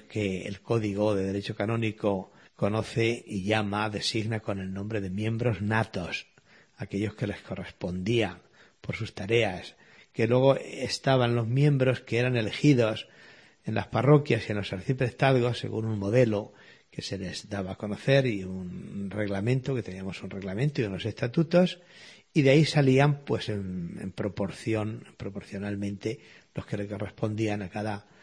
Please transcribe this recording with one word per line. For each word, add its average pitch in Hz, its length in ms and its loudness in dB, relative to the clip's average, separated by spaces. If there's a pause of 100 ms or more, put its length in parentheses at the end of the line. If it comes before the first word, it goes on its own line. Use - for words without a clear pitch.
que 95 340 -2
el 98 180 -8
Código 107 540 0
de 95 100 0
Derecho 101 300 -4
Canónico 104 760 -2 (240)
conoce 113 680 0
y 101 180 -6
llama, 107 460 0
designa 107 500 -4
con 98 200 -6
el 95 140 -8
nombre 101 280 -4
de 95 80 -6
miembros 110 520 -2
natos, 104 680 -2 (500)
aquellos 101 380 -4
que - 120 -4
les 98 140 -8
correspondía 92 1000 -4 (400)
por - 140 -6
sus - 180 -8
tareas, 101 600 -2 (380)
que 113 140 2
luego 127 280 6
estaban 123 800 0
los 117 120 0
miembros 131 540 4
que - 160 -4
eran 123 200 2
elegidos 113 680 4 (580)
en 110 100 -4
las 101 120 -2
parroquias 123 600 4
y - 40 -4
en 104 60 -2
los 101 140 -6
arciprestazgos 123 880 2
según 110 260 -4
un 110 140 -2
modelo 107 540 4 (360)
que - 120 -10
se - 160 -6
les 92 320 -10
daba 98 240 -6
a - 40 -10
conocer 131 480 2
y 101 200 -2
un 92 640 -8
reglamento, 107 640 0
que 113 80 -2
teníamos 95 400 -10
un 95 60 -10
reglamento 101 520 -2
y 113 40 2
unos 95 200 -6
estatutos, 160 760 2 (520)
y 151 100 4
de 135 80 8
ahí 151 120 8
salían, 143 600 4
pues, - 240 -2
en, 92 520 -6
en 95 100 -8
proporción, 107 960 -4 (120)
proporcionalmente, 101 1000 -6 (340)
los - 120 -8
que 107 120 -6
le 101 100 -6
correspondían 104 720 -4
a 92 80 -8
cada, 104 380 -6 (160)